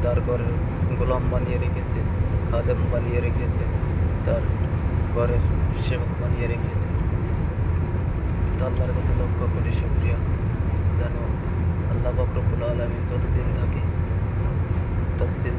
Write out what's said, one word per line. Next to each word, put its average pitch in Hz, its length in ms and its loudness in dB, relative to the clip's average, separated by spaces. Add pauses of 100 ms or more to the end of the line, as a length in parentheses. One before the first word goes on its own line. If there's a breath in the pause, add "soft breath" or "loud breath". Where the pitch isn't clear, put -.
তার 120 140 2 (100)
ঘরের 120 260 0 (440)
গোলাম 127 340 2
বানিয়ে 123 340 0
রেখেছে, - 340 -2 (500)
খাদেম 120 300 2 (140)
বানিয়ে - 340 0
রেখেছে, - 360 0 (640)
তার 113 180 0 (720)
ঘরের 120 280 2 (400)
সেবক 123 280 0 (100)
বানিয়ে - 320 0
রেখেছে। - 340 -2 (1700)
তো - 120 0
আল্লাহর - 280 0
কাছে - 140 0 (100)
লক্ষ - 180 0 (140)
কোটি 165 260 0
শুকরিয়া। - 380 2 (840)
যেন - 160 0 (760)
আল্লাহ - 260 0
পাক - 200 2
রব্বুল 120 340 0
আলামিন 120 380 -2
যতদিন 123 380 0 (120)
থাকি - 240 0 (1300)
ততদিন - 420 0